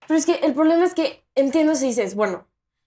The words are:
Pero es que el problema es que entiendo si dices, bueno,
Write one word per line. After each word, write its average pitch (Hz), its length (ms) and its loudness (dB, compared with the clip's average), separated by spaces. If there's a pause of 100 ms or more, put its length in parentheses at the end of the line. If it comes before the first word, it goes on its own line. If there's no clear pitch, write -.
Pero 320 120 2
es 311 80 0
que 339 100 2
el 311 180 0
problema 320 300 2
es 349 100 -2
que - 300 -4 (100)
entiendo 302 400 2
si 269 120 -2
dices, 208 280 -4
bueno, 196 320 -4 (400)